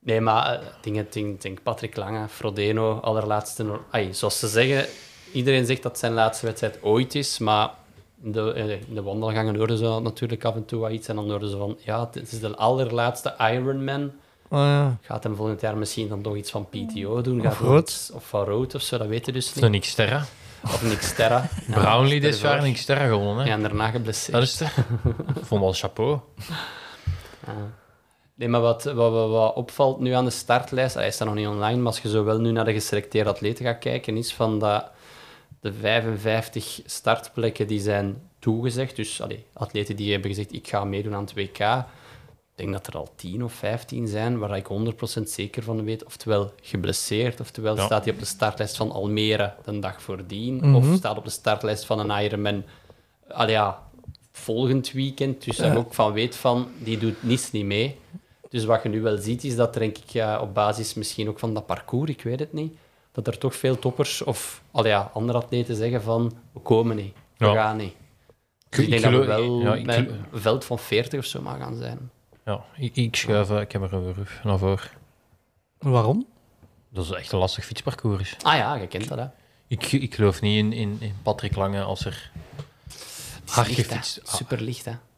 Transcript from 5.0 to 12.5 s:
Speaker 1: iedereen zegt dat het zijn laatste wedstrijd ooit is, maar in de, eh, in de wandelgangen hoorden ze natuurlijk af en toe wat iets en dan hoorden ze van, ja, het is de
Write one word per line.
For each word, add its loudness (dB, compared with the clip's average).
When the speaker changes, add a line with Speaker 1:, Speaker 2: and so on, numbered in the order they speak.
Speaker 1:
iedereen 4
zegt 0
dat -2
het -10
zijn 0
laatste 2
wedstrijd -4
ooit 4
is, -2
maar 4
in -6
de, 0
eh, -2
in -8
de -6
wandelgangen 0
hoorden 2
ze 0
natuurlijk -4
af 2
en -6
toe -6
wat -2
iets -8
en -4
dan -4
hoorden -2
ze -4
van, -4
ja, -2
het -12
is -8
de -4